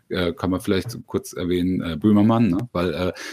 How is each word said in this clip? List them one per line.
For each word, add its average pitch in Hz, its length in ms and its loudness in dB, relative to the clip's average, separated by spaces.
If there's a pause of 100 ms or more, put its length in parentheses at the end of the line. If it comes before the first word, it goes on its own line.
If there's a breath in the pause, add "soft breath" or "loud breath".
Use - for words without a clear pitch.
äh, 87 240 -2
kann 92 180 -2
man 92 120 -2
vielleicht 98 340 -2 (100)
kurz - 280 -6
erwähnen, 90 480 -2
äh, 82 140 -6
Böhmermann, 107 520 4
ne? 95 240 -2
Weil, 87 220 0
äh, 87 180 -2 (200 loud breath)